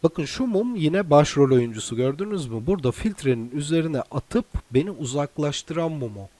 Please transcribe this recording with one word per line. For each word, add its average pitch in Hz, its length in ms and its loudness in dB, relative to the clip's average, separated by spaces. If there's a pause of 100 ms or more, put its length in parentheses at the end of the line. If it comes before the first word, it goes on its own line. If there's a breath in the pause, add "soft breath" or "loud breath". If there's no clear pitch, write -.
Bakın 160 220 2
şu 254 220 -4
mum 233 280 0
yine 170 340 0
başrol 143 420 6
oyuncusu, 117 440 0
gördünüz 147 520 -2
mü? 113 200 -6
Burada 160 240 0
filtrenin 123 600 -2
üzerine 151 500 0
atıp - 440 -2 (260)
beni 151 200 2
uzaklaştıran 147 1000 -4
mumu. 107 380 -8 (100)